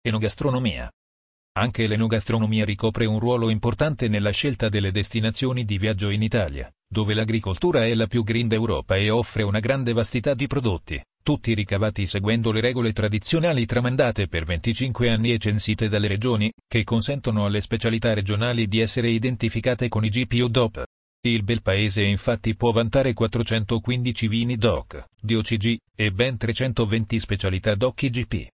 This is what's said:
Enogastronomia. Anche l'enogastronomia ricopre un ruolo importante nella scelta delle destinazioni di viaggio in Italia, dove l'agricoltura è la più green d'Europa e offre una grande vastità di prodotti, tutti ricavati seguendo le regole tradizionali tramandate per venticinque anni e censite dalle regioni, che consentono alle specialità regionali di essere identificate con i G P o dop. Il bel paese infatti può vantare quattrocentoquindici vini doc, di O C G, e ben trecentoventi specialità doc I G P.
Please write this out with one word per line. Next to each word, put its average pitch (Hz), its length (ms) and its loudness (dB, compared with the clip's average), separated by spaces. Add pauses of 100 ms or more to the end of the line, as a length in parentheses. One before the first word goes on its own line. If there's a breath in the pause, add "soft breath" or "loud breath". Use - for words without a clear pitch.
Enogastronomia. 110 920 -2 (600)
Anche 110 340 0
l'enogastronomia 110 760 0
ricopre 110 400 0
un 110 140 0
ruolo 117 320 2
importante 120 560 0
nella 104 240 2
scelta 113 380 0
delle 104 240 0
destinazioni 113 720 -2
di 104 120 -2
viaggio 101 340 0
in 104 120 0
Italia, 87 500 -2 (140)
dove 107 280 -2
l'agricoltura 110 720 0
è 117 100 2
la 113 120 2
più 117 160 0
green 117 240 0
d'Europa 107 500 0
e 101 140 2
offre 107 320 0
una 101 180 0
grande 120 320 0
vastità 117 400 0
di 131 140 0
prodotti, 104 560 -2 (200)
tutti 143 300 0
ricavati 104 540 0
seguendo 110 460 2
le 110 100 0
regole 120 320 0
tradizionali 120 720 0
tramandate 123 640 0
per 82 160 -4
venticinque 113 680 0
anni 113 220 2
e 117 60 0
censite 107 520 0
dalle 104 180 0
regioni, 107 420 0 (160)
che 117 180 0
consentono 113 600 0
alle 104 160 0
specialità 113 540 0
regionali 107 520 0
di 107 140 2
essere 113 300 0
identificate 120 800 0
con 110 180 0
i - 20 2
G 120 180 0
P 120 160 0
o 123 60 2
dop. 127 340 0 (380)
Il 117 240 2
bel 110 160 0
paese 101 420 0
infatti 104 540 0
può 120 160 2
vantare 117 400 2
quattrocentoquindici 117 1120 0
vini 117 300 0
doc, 98 480 -2 (160)
di 107 140 0
O 110 80 2
C 110 160 -2
G, 113 180 0 (180)
e 107 180 0
ben 120 260 0
trecentoventi 113 800 0
specialità 98 540 -2
doc 123 280 -2
I 135 80 0
G 120 160 -4
P. 73 200 -4 (120)